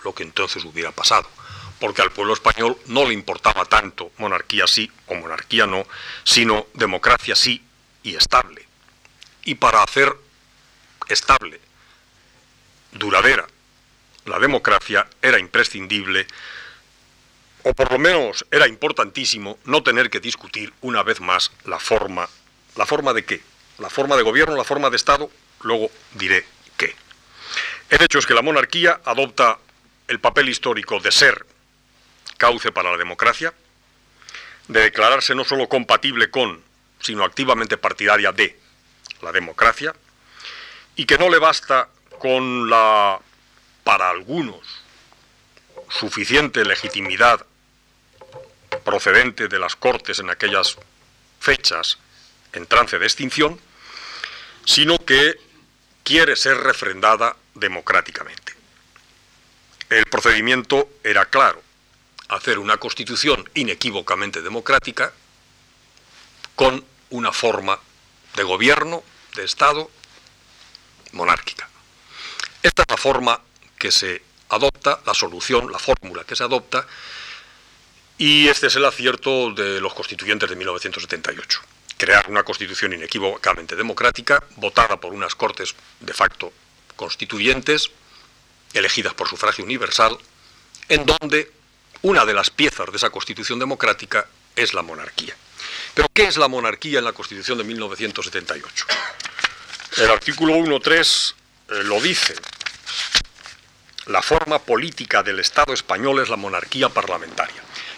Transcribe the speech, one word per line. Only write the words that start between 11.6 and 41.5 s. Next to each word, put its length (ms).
duradera, 520
la 140
democracia 680
era 180
imprescindible, 880
o 100
por 180
lo 80
menos 520
era 180
importantísimo, 960
no 180
tener 260
que 120
discutir 580
una 240
vez 160
más 320
la 140
forma. 500
¿La 80
forma 260
de 140
qué? 160
La 100
forma 260
de 80
gobierno, 320
la 80
forma 260
de 60
Estado, 340
luego 300
diré 320
qué. 180
El 120
hecho 180
es 60
que 80
la 80
monarquía 640
adopta 560
el 140
papel 260
histórico 540
de 100
ser 340
cauce 340
para 200
la 60
democracia, 560
de 140
declararse 540
no 100
solo 240
compatible 600
con, 320
sino 240
activamente 540
partidaria 540
de 260
la 100
democracia, 640
y 100
que 120
no 120
le 100
basta 480